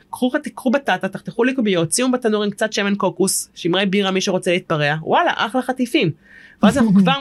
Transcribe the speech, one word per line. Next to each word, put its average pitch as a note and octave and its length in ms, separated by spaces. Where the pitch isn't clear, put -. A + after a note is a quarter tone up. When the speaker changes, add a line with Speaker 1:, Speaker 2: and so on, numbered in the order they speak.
Speaker 1:
קחו B3+ 200
חת-, D4 180
קחו - 220
בטטה, A3 380
תחתכו G3 360
לקוביות, G#3 480
שימו B3+ 200
בתנור A3 300
עם G#3 80
קצת G#3+ 220
שמן G3+ 220
קוקוס, F#3+ 600
שמרי F3+ 320
בירה F#3+ 240
מי F#3+ 100
שרוצה F#3 300
להתפרע, D#3 520
וואלה, D4+ 340
אחלה A#3 260
חטיפים. B3+ 480
ואז A3 160
אנחנו A3 180
Speaker 2:
<laughs> G3+ 40
Speaker 1:
כבר A#3+ 200